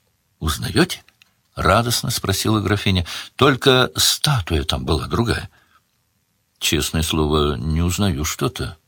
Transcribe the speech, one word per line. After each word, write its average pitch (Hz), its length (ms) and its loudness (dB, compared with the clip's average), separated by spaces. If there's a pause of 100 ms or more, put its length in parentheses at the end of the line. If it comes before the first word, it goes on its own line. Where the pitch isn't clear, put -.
(400)
«Узнаете?» - 600 -2 (560)
радостно 110 520 2
спросила 107 500 0
графиня. 101 440 0 (320)
«Только 127 600 4
статуя 92 680 0
там 69 220 -4
была 80 220 -2
другая». - 440 -2 (1080)
«Честное 78 440 0
слово, 76 540 2
не 78 260 0
узнаю 90 420 0
что-то», - 520 -6 (120)